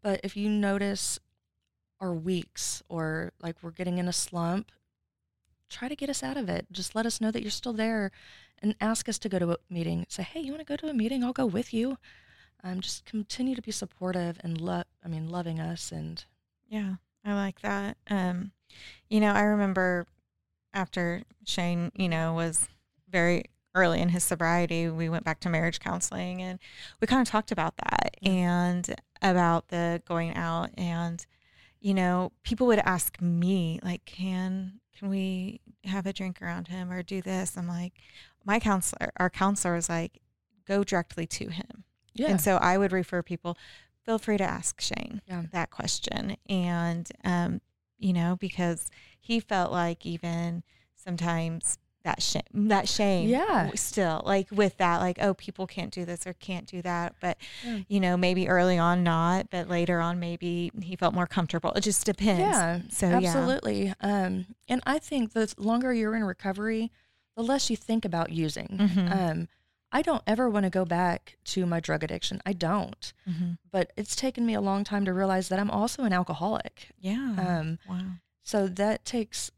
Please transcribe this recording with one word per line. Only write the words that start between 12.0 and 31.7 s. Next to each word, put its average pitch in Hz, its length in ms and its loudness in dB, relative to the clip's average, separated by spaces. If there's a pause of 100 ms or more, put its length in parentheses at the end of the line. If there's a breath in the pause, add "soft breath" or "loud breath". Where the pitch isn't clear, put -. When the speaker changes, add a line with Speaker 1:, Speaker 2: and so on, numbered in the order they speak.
Speaker 1:
Um, 185 180 -6
just - 240 -8
continue 247 500 -4
to 214 60 -8
be 220 100 -8
supportive 180 720 -4
and 165 160 -4
lo-, 175 240 -2 (200)
I 180 40 -12
mean, 160 220 -6
loving 170 300 -4
us 165 340 -6
and 160 300 -10 (440)
Speaker 2:
Yeah, 202 280 -4 (280)
I 208 100 -4
like 196 280 -4
that. 202 360 -4 (120)
Um, 185 420 -2 (580 loud breath)
you 214 120 4
know, 208 120 6
I 208 100 6
remember 190 640 2 (680)
after 180 500 -2 (220)
Shane, 175 500 0
you 185 140 0
know, 165 240 0
was 165 340 0 (400)
very 175 380 2 (300)
early 175 260 4
in 175 80 2
his 175 140 2
sobriety, 170 680 2
we 160 200 -2
went 165 160 -2
back 160 160 -4
to 180 80 -2
marriage 170 300 0
counseling 180 640 -4
and 185 180 -8 (400 loud breath)
we 226 80 0
kinda 254 180 6
talked - 260 0
about 165 260 -2
that - 440 0
Speaker 1:
Yeah. 190 100 2
Speaker 2:
and 175 640 2 (260)
about 175 480 4
the 170 360 -2
going 165 300 -2
out 165 420 -2
and, 170 480 -2 (540 soft breath)